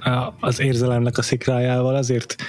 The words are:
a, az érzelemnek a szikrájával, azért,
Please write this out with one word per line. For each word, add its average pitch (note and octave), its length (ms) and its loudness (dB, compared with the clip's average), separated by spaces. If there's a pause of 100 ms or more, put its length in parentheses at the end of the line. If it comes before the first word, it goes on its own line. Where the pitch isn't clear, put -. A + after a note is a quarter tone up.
a, B2 400 0
az - 200 -2
érzelemnek B2 580 2
a A#2 40 0
szikrájával, B2+ 720 0
azért, B2 400 -2 (140)